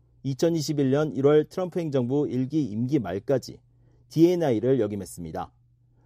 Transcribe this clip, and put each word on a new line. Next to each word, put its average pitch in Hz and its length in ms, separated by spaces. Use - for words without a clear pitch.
이천이십일 147 680
년 147 220
일월 147 360
트럼프 185 320
행정부 135 480
일기 131 340
임기 123 360
말까지 95 600
디엔아이를 143 720
역임했습니다. 90 720